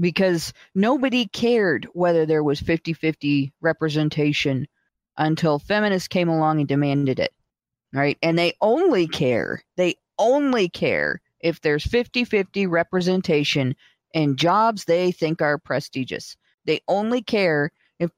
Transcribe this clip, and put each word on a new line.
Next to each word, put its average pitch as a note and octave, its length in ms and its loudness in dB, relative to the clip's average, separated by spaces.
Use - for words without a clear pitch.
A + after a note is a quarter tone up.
Because F3 520 0
nobody A#3+ 520 2
cared A3 680 0
whether F3 340 2
there D#3 160 2
was D3 160 0
fifty-fifty D#3 1040 -2
representation D3+ 1080 -2
until D#3 440 0
feminists G3+ 480 -2
came F3 200 0
along D#3 300 2
and D3 100 0
demanded C#3 520 0
it, - 120 -2
right? C#3 280 -2
And E3 160 0
they E3+ 240 0
only A#3 460 2
care, B2 560 -2
they F3+ 180 0
only B3 500 2
care E2 520 -2
if E3 220 -2
there's D3+ 260 0
fifty-fifty G#3+ 800 -2
representation E3+ 1080 0
in D3 220 0
jobs F#3+ 500 2
they F3+ 280 2
think - 280 -2
are D3 180 2
prestigious. - 800 -6
They D#3 240 0
only G#3+ 340 -2
care D#3+ 480 0
if E3+ 180 -2